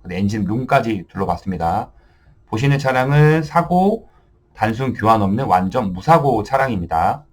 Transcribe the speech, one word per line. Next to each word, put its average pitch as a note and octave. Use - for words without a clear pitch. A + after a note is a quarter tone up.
엔진 G2+
룸까지 A2+
둘러봤습니다. F2+
보시는 C#3
차량은 C#3+
사고, F3+
단순 A2+
교환 A2
없는 G2+
완전 F#2+
무사고 C3
차량입니다. G#2